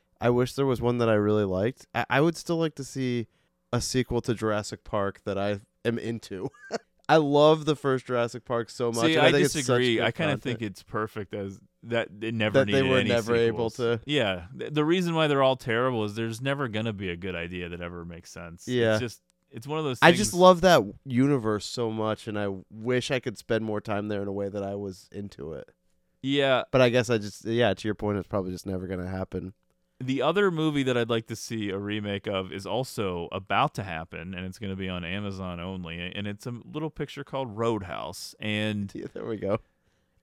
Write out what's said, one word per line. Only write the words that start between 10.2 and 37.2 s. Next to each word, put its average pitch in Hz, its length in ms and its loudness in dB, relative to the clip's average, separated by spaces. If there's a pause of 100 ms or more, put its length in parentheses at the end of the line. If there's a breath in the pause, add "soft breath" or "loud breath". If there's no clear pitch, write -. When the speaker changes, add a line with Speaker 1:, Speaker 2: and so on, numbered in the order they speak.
Speaker 1:
content. 110 100 -6
Speaker 2:
think 117 180 -4
it's 104 220 -8
perfect 107 500 -8
as 98 260 -6 (240)
that 117 260 -2 (120)
it 113 120 -4
never 110 260 4
Speaker 1:
That 135 80 4
they 135 140 4
Speaker 2:
needed 131 80 2
Speaker 1:
were 131 80 4
Speaker 2:
any 123 120 2
Speaker 1:
never 117 240 2
able 117 360 2
Speaker 2:
sequels. - 60 -10 (260)
Speaker 1:
to. - 40 -20
Speaker 2:
Yeah. 101 420 0 (100)
Th-, 120 160 -6
the 151 100 2
reason 170 320 2
why 160 120 4
they're 139 160 4
all 131 120 6
terrible 120 480 0
is 104 120 -4
there's 113 260 -6
never 135 260 -2
gonna 110 240 -2
be 98 180 -6
a 87 60 -4
good 90 200 -8
idea 87 340 -6
that 85 100 -10
ever 87 240 -10
makes 85 260 -14
sense. 85 380 -14
Speaker 1:
Yeah. 120 260 2
Speaker 2:
It's 107 60 2
just, 117 220 -6 (300)
it's 117 160 -16
one 156 120 -4
of 156 60 -4
those 131 160 -4
Speaker 1:
I 147 60 10
Speaker 2:
things. 170 100 8
Speaker 1:
just 208 160 0
love 180 280 8
that 165 220 8 (220)
universe 123 600 2
so 117 260 -4
much, 110 360 -2
and 104 100 -4
I 101 120 -2 (200)
wish 120 420 -2
I 131 100 0
could 110 160 -8
spend 113 260 -2
more 107 160 -2
time 104 300 -4
there 101 120 -2
in 101 60 -4
a 101 60 -4
way 101 160 -4
that 98 140 -4
I 98 120 -4
was 98 380 -8
into 92 400 -12
it. 69 160 -12 (520)
Speaker 2:
Yeah. 135 500 2
Speaker 1:
But 131 100 6
I 123 80 8
guess 120 200 4
I 120 100 4
just, 104 260 -10
yeah, 117 280 4
to 101 140 -4
your 104 80 0
point, 104 220 -2
it's 92 100 -4
probably 92 240 -4
just 90 140 -10
never 92 220 -6
gonna 90 200 -6
happen. 92 460 -8 (460)
Speaker 2:
The 131 220 -2
other 180 300 4
movie 156 320 0
that 127 120 2
I'd 117 140 0
like 117 180 0
to 117 80 -6
see 110 360 -6
a 95 80 -4
remake 104 480 -4
of 95 240 -2
is 95 160 -8
also 95 640 -4
about 101 440 -2
to 110 80 -6
happen, 85 520 -10
and 90 100 -8
it's 92 140 -12
gonna 98 160 -6
be 95 140 -6
on 90 140 -6
Amazon 95 560 -8
only, 87 400 -8 (140)
and 101 140 -8
it's 104 180 -12
a 123 80 -8 (180)
little 151 200 -6
picture 143 320 -10